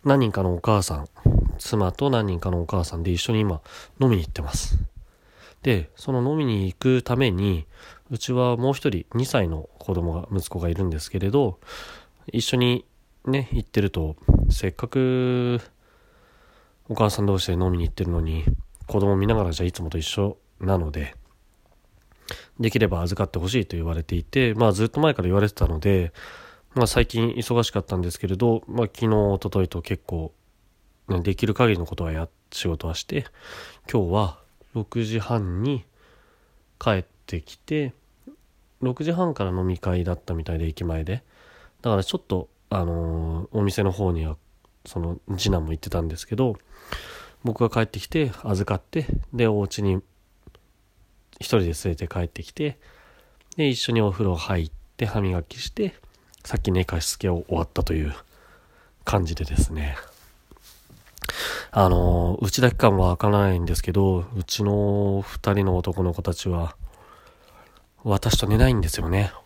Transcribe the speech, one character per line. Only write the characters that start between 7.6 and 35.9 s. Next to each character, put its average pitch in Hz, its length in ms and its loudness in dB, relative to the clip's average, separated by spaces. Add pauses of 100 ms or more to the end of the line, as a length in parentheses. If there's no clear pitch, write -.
う 120 80 -6
ち - 140 -6
は 123 240 2
も 127 140 0
う - 40 2
一 139 140 -2
人 92 160 -2 (100)
二 123 120 0
歳 104 220 2
の 80 200 -6 (100)
子 - 160 -4
供 85 180 0
が、 85 200 -6
息 95 160 -2
子 90 120 -6
が 85 80 -2
い 85 60 0
る 95 100 -2
ん 90 60 0
で 78 80 -4
す - 120 -10
け 95 80 -4
れ 98 120 0
ど、 123 280 0 (760)
一 110 100 0
緒 - 140 0
に 123 280 2 (420)
ね、 131 260 0
行 123 140 -2
っ - 20 -20
て - 120 0
る 98 100 2
と、 78 260 -4 (340)
せ - 180 2
っ 87 40 -2
か - 160 -6
く 123 720 2 (1300)
お 113 60 -4
母 107 160 4
さ 104 120 -2
ん 101 40 2
同 98 120 2
士 - 100 -2
で 90 140 0
飲 92 80 2
み 90 80 0
に 85 60 0
行 85 60 0
っ - 40 -12
て 98 100 -4
る 85 60 -2
の 85 100 0
に、 80 240 -2 (420)
子 104 140 0
供 101 160 4
見 98 100 2
な 113 80 4
が 107 100 2
ら 87 80 -2
じ 80 100 -4
ゃ 87 40 0
い 90 60 -2
つ - 100 -10
も 82 80 -6
と 82 80 -4
一 78 80 -4
緒 101 320 -2 (220)
な 95 180 2
の 80 120 -2
で、 73 240 -8 (1500)
で 110 100 2
き - 80 -10
れ 107 100 4
ば 87 140 0
預 90 180 -2
か 98 60 2
っ - 40 -12
て - 80 -4
ほ 87 100 -2
し 120 120 0
い 92 60 -2
と - 100 -8
言 82 80 -4
わ 82 100 -2
れ 82 80 -4
て - 140 -4
い 85 60 -2
て、 123 320 0
ま 113 140 4
あ、 104 40 4
ず 104 120 2
っ 113 40 0
と 143 120 -2
前 156 140 4
か - 80 -4
ら 90 60 0
言 90 60 2
わ 101 60 6
れ 104 80 4
て 101 60 -6
た - 120 0
の 78 140 -2
で、 92 320 2 (600)
ま 123 100 6
あ、 - 20 4
最 120 200 2
近 117 260 0
忙 120 300 0
し 107 80 -2
か 101 100 -2
っ - 20 -6
た - 140 -4
ん 90 60 0
で 87 80 -2
す - 80 -10
け 98 100 -4
れ 95 80 0
ど、 113 320 2
ま 117 160 -2
あ、 - 20 -2
昨 - 200 -4
日、 - 0 -
一 104 360 4
昨 98 200 0
日 90 60 0
と 85 140 -6
結 - 240 -6
構、 80 260 -6 (760)
ね、 90 120 0
で 90 140 0
き 110 120 -2
る 104 80 0
限 117 180 4
り 90 60 2
の 85 80 -4
こ - 100 -10
と 87 80 -4
は 80 80 -4
や 80 120 -4
っ、 - 60 -14 (220)
仕 - 160 -4
事 82 180 -4
は 82 80 -4
し - 100 -8
て、 - 220 -4 (640)
今 98 180 2
日 85 40 0
は 101 260 0 (360)
六 113 280 -4
時 110 160 -2
半 101 440 -2
に 135 220 -2 (960)